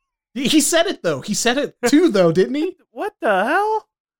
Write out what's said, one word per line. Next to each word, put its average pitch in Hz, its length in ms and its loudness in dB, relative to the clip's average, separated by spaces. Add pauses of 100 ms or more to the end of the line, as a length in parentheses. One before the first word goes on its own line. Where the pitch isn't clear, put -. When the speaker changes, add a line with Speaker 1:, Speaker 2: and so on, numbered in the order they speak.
(340)
Speaker 1:
He, 247 140 -4
he 311 120 2
said 339 280 0
it, - 160 -8
though. 151 180 -4
He 208 140 -8
said 240 220 -2
it, 254 280 -6
too, 285 240 4
though, 196 220 4
didn't 233 240 0
he? 349 280 -4
Speaker 2:
<laughs> - 80 -20
What 339 300 -8
the 208 240 0
hell? 415 420 -2 (320)